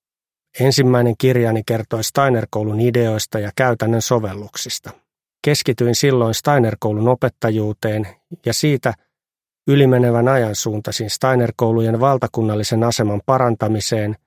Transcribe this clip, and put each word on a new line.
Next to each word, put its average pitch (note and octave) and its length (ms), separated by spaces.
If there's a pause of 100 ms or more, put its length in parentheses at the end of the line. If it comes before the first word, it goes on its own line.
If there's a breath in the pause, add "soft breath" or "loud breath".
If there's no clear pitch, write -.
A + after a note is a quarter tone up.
(600)
Ensimmäinen B2+ 580
kirjani A#2 480
kertoi A2+ 380
Steiner-koulun A2 760
ideoista A2+ 580
ja G#2 180
käytännön A#2 460
sovelluksista. G#2 880 (540)
Keskityin B2 500
silloin A#2+ 400
Steiner-koulun A2+ 760
opettajuuteen A2 1000 (400)
ja A#2 60
siitä C3+ 420 (720)
ylimenevän B2+ 640
ajan A#2 260
suuntasin G#2+ 560
Steiner-koulujen A2+ 920
valtakunnallisen A2+ 840
aseman G#2+ 420
parantamiseen A2 920 (100)